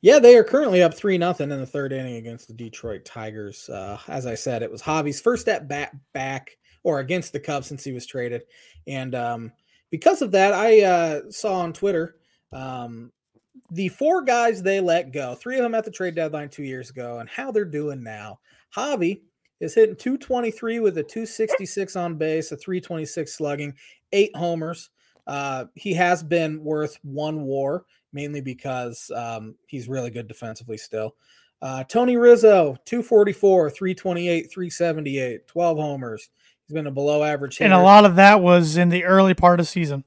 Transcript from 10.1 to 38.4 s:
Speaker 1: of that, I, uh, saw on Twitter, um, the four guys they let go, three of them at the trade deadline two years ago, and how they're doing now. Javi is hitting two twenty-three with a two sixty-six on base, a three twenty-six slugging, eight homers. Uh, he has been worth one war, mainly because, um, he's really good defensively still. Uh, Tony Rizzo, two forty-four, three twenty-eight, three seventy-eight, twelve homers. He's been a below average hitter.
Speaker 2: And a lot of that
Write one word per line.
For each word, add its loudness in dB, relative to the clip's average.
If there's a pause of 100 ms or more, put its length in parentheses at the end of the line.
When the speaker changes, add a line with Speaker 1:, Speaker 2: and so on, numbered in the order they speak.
Speaker 1:
of -4
that, 4
I, 4
uh, 2 (100)
saw -6
on -6
Twitter, -4 (340)
um, -14 (600)
the -6
four 0
guys 0
they -2
let -2
go, -8
three -10
of 0
them -4
at -4
the -14
trade -8
deadline -6
two -14
years -12
ago, -14
and -16
how -12
they're 0
doing -8
now. -16 (360)
Javi -4 (380)
is -8
hitting 4
two -6
twenty-three -6
with 0
a -4
two -10
sixty-six -6
on -6
base, -4
a -12
three -8
twenty-six -10
slugging, -8 (380)
eight 0
homers. -8 (360)
Uh, -8 (100)
he -6
has 0
been -2
worth -6
one -8
war, -4 (260)
mainly -10
because, -10
um, -10 (120)
he's -14
really -8
good -12
defensively -14
still. -10 (460)
Uh, -10
Tony 0
Rizzo, 8
two -4
forty-four, 4
three -6
twenty-eight, -4
three -10
seventy-eight, -4
twelve -2
homers. -8 (380)
He's -16
been -6
a -8
below 0
average -4
hitter. 0
Speaker 2:
And -
a 8
lot 12
of 6
that 8